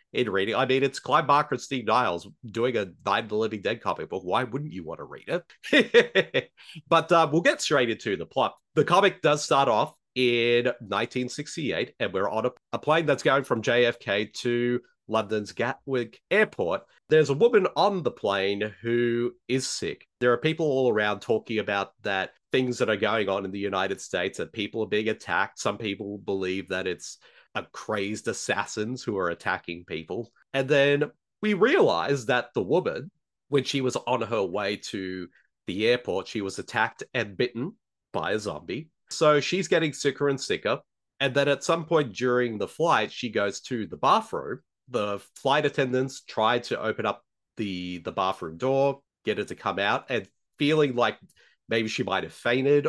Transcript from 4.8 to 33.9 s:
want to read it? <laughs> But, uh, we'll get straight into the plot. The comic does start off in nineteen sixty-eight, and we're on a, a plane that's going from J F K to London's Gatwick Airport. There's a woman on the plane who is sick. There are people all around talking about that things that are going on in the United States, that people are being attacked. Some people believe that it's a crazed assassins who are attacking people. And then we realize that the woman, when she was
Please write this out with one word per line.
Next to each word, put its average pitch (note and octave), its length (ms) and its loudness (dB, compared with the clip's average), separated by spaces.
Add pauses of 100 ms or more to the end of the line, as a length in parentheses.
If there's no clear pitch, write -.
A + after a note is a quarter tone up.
want D#2+ 160 -12
to D2+ 60 -14
read C#2 240 -16 (420)
it? A3+ 880 4
<laughs> - 300 -20
But, D#3+ 200 4
uh, E3 220 6
we'll D#3+ 100 4
get C#4+ 200 2
straight C3 280 2
into G#2+ 280 -2
the D#2+ 80 -10
plot. A#2+ 300 -2 (200)
The D#3 80 4
comic F#3+ 380 4
does D3+ 200 4
start C3+ 280 4
off A#2+ 240 2 (220)
in A#2+ 540 4 (120)
nineteen A2+ 480 -2
sixty-eight, B2 720 -6
and G#2 120 -2
we're F#2+ 180 -2
on B2+ 180 0
a, - 40 -2 (220)
a A#2 60 -4
plane D#3+ 260 2
that's C#3+ 180 0
going C#3 220 4
from A#2 160 0
J A#2+ 240 4
F A#2 140 0
K G#2 260 -2 (140)
to A#2+ 420 -2 (260)
London's G#2+ 460 -2
Gatwick A#2+ 680 -4 (100)
Airport. F3 520 0 (280)
There's D3+ 200 6
a C#3+ 40 0
woman G3 320 6 (120)
on F#3 260 4
the A#2 80 0
plane G2+ 680 0
who A#2+ 500 0 (160)
is B2+ 180 -2
sick. - 400 -6 (140)
There B2 140 4
are A#2+ 40 4
people D#3+ 280 0
all C3 260 2
around G#2 300 0
talking A2 380 0
about G2+ 340 -2 (100)
that F#2+ 280 -2 (200)
things B2+ 280 0
that A#2+ 100 2
are G#2+ 80 2
going G#2 320 0
on G2 160 0
in F#2+ 60 -8
the G2+ 80 -8
United G2 420 -2
States, F#2 360 -4
that E2 140 -8
people A2 320 -6
are G2+ 40 -4
being G#2+ 200 0
attacked. F#2+ 520 -2
Some G#2 180 -2
people G2+ 400 -6
believe F#2+ 520 -4
that F#2 180 -4
it's - 300 -8 (380)
a G2+ 160 -6
crazed G#2 560 -6
assassins G#2+ 720 -4
who G#2 160 -4
are F#2 120 0
attacking F2+ 560 -6
people. E2+ 440 -8 (240)
And C3+ 140 -2
then C#3+ 380 4 (360)
we G#3+ 120 0
realize C#3+ 720 2
that B2 280 0
the A2 100 0
woman, A#2+ 460 -2 (380)
when C#3 160 0
she C#3 180 -4
was B2+ 140 0